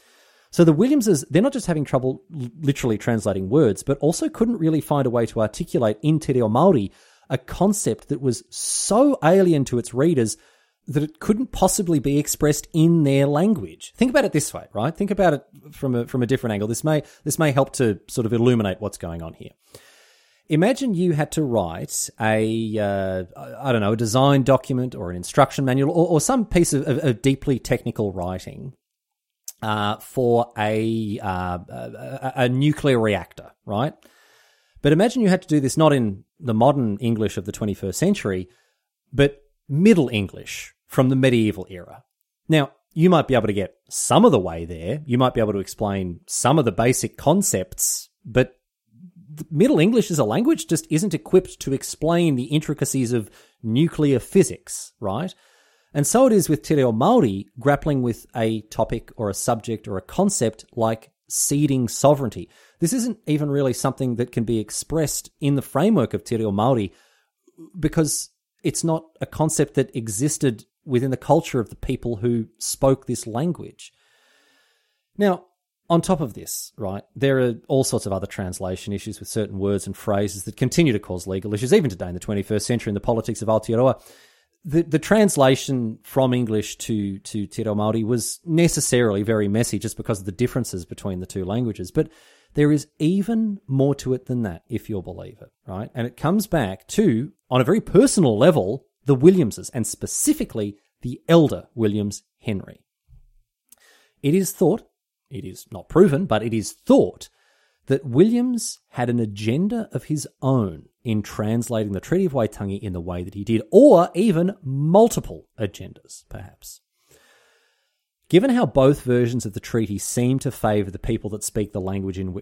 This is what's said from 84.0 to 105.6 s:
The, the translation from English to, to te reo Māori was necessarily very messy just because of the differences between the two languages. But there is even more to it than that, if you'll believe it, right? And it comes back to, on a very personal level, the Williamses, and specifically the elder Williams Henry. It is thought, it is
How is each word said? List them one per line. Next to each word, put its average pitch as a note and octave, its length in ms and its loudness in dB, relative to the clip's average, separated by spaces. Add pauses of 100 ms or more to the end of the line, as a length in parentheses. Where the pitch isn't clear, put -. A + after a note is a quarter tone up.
The, E3 180 0
the D3 180 -2
translation C3+ 1040 2
from C3 280 0
English A2 440 -2
to, G2+ 420 -4
to G2+ 300 -8
te - 160 -8
reo G#2+ 100 -2
Māori G#2+ 300 0
was A2+ 400 -4
necessarily B2+ 800 2
very G#2+ 240 0
messy G#2+ 320 -2
just A2 160 -8
because G#2+ 240 -6
of F#2+ 40 -16
the G2+ 60 -8
differences G2+ 540 -4
between - 340 -10
the F#2 80 -10
two F#2+ 180 -8
languages. G2+ 460 -6
But D3+ 200 -2 (440)
there D3 160 4
is D3 160 0 (140)
even G3+ 640 0
more C3+ 300 2
to B2+ 180 -4
it B2+ 120 -6
than B2 160 -4
that, F2 260 -6
if A2+ 200 -8
you'll G2+ 140 -6
believe F#2 380 -16
it, - 100 -20 (160)
right? G2+ 300 -10
And A#2+ 100 -4
it - 100 -14
comes F#3 300 -2
back G#2 420 -4
to, C#3+ 440 0 (180)
on B2 100 4
a B2+ 40 2
very E3+ 160 2
personal E3+ 580 4
level, C3 480 2 (180)
the C#3 120 4
Williamses, C3+ 540 4
and A2+ 140 -4
specifically - 920 -4 (240)
the B2 280 -8
elder D3+ 460 4
Williams G#2 480 -2 (160)
Henry. - 460 -8 (1400)
It C#3+ 100 0
is F#3+ 200 0
thought, F#3+ 320 0 (440)
it - 160 -12
is - 280 -16